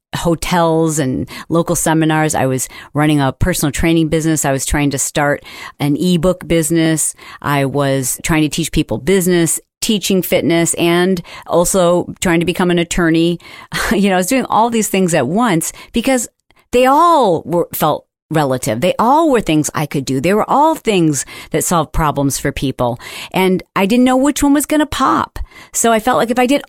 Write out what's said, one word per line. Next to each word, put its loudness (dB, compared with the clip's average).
hotels 0
and -2
local 0
seminars. 0
I 0
was -2
running 2
a 0
personal 0
training 2
business. 0
I 0
was -2
trying 0
to -4
start -2
an 0
ebook 0
business. 0
I 0
was -2
trying 0
to 0
teach -6
people -2
business, 0
teaching 0
fitness, 0
and 0
also 2
trying 0
to 0
become 0
an 2
attorney. 0
<laughs> -4
You 2
know, 2
I 2
was 0
doing 0
all 2
these -2
things 0
at 2
once -2
because 0
they 4
all 4
were, -2
felt -2
relative. 0
They 2
all 4
were 2
things 0
I -4
could -4
do. -2
They 2
were 0
all 2
things 0
that -2
solved -2
problems 0
for -4
people. -4
And 0
I 0
didn't 4
know 4
which 0
one 4
was 0
gonna 0
pop. -2
So 2
I 2
felt 0
like 0
if 0
I 2
did 2